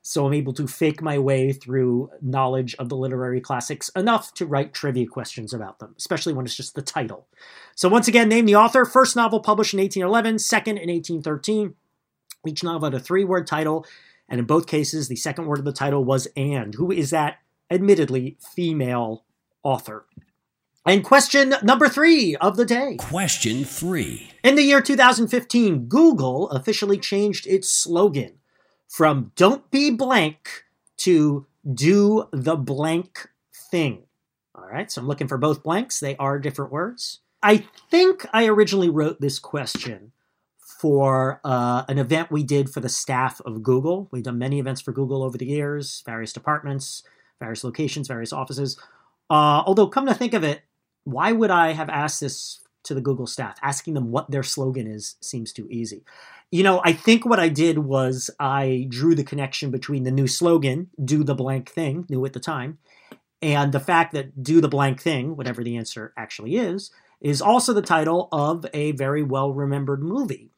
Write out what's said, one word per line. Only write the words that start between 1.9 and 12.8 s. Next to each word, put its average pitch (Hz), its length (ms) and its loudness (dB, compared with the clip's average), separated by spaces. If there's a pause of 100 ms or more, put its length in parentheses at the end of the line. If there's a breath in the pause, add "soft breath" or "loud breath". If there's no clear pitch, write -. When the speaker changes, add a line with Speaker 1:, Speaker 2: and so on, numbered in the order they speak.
Speaker 1:
knowledge 131 580 -2
of 123 120 -8
the 139 60 -6
literary 127 440 -4
classics 135 500 -8
enough 214 440 -2
to 175 120 -6
write 143 280 -2
trivia 127 320 -2
questions 117 480 -12
about 104 240 -12
them, - 180 -20
especially 160 380 -4
when 131 100 -6
it's 117 120 -10
just - 180 -14
the 139 80 -10
title. 113 440 -8 (480 loud breath)
So 185 140 -4
once 233 180 4
again, 233 220 4
name 226 160 4
the 208 120 6
author. 226 280 6
First 254 320 4
novel 226 240 2
published 214 320 0
in 196 80 0
eighteen 196 240 -2
eleven, 220 340 2
second 214 380 -2
in 170 140 -6
eighteen 165 320 -4
thirteen. 180 520 -2 (720)
Each 151 160 -6
novel 160 280 -2